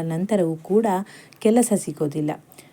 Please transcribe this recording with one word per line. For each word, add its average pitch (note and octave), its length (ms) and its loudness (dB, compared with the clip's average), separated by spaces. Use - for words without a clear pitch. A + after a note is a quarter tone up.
ನಂತರವೂ E3 540 0
ಕೂಡ G3+ 300 0
ಕೆಲಸ A#3 380 2
ಸಿಗೋದಿಲ್ಲ. D3+ 540 -4